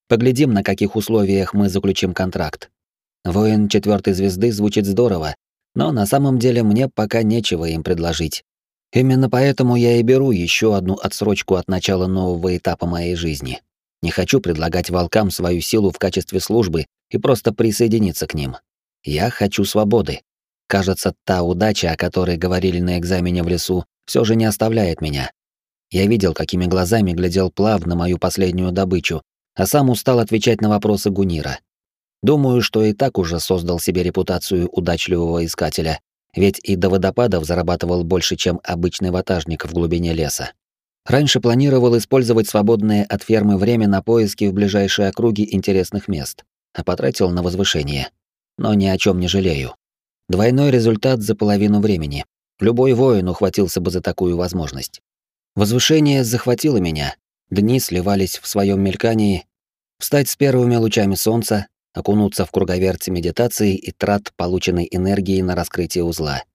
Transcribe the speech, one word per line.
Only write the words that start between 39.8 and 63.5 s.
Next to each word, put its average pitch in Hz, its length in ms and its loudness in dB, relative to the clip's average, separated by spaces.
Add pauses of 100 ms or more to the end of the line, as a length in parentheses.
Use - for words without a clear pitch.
леса. 78 380 -4 (540)
Раньше 135 340 2
планировал 123 580 4
использовать 113 500 2
свободное 104 560 2
от 101 200 -4
фермы 104 340 2
время 107 300 2
на 98 160 2
поиски 110 420 0
в 98 80 0
ближайшей 101 540 0
округе 107 420 0
интересных 95 580 -2
мест, 76 360 -8 (300)
а 85 100 -8
потратил - 480 0
на 87 100 -2
возвышение. 80 680 -2 (480)
Но 110 160 -2
ни 98 120 2
о 95 120 0
чём 92 220 0
не 90 80 0
жалею. 85 480 -2 (520)
Двойной 123 420 2
результат 117 520 2
за 107 140 -2
половину 104 440 2
времени. 78 460 -2 (340)
Любой 120 340 4
воин 113 340 4
ухватился 92 540 0
бы 87 80 -2
за 87 120 -4
такую 87 360 -2
возможность. 85 640 -6 (540)
Возвышение 135 680 2
захватило 120 540 0
меня. 78 380 -2 (340)
Дни 107 300 2
сливались 95 580 -2
в - 100 -16
своём 98 340 0
мелькании. 101 640 0 (520)
Встать 143 320 0
с - 60 -6
первыми 127 400 2
лучами 107 400 2
солнца, 110 500 0 (280)
окунуться 101 520 0
в - 60 -12
круговерть 92 560 -2
медитации 95 680 0